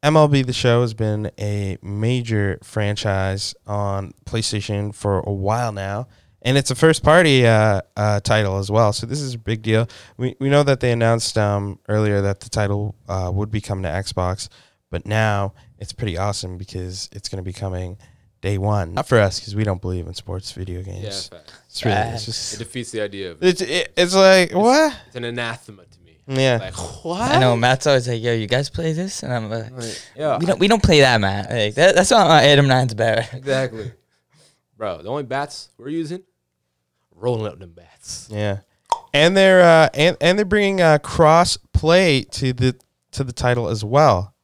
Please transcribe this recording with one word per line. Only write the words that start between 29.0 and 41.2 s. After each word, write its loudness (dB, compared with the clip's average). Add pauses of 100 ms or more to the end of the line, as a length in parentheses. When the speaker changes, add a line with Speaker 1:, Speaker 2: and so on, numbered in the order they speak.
Speaker 3:
And -8
I'm -6
like, -8
Speaker 2:
Like, -12 (140)
yeah. -2
Speaker 3:
"We -2
don't, 0
we 2
don't 4
play 6
that, 6
Matt. -2
Like, -2
that, 6
that's 4
not 6
my 6
Adam 6
Nine's 2
better." 0 (120)
Speaker 2:
Exactly. -6 (840)
Bro, -8
the -12
only -8
bats -10 (100)
we're -14
using, -8 (920)
rolling -4
up -12
them -20
bats. -18
Speaker 1:
Yeah. -4 (520)
And 4
they're, 6
uh, 6
and, 2
and 2
they're 0
bringing, 0
uh, 6
cross 4 (160)